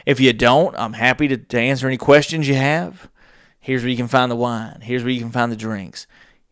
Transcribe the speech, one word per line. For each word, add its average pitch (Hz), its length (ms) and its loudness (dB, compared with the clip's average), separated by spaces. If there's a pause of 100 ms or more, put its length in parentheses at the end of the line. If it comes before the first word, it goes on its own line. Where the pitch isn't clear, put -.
If 139 120 2
you 127 140 6
don't, 127 460 2
I'm 110 160 -6
happy 127 340 0
to, 135 80 -2
to 117 240 -4
answer 127 260 -2
any 131 120 -2
questions 147 500 2
you 139 60 2
have. 156 560 -2 (500)
"Here's 131 220 -4
where 123 80 -4
you 123 80 -4
can 120 100 -4
find 127 220 2
the 120 60 -4
wine. 117 440 -4
Here's 120 220 -6
where 123 100 -2
you 123 80 -4
can 117 100 -8
find 120 220 -2
the 113 40 -8
drinks. 107 500 -10 (460)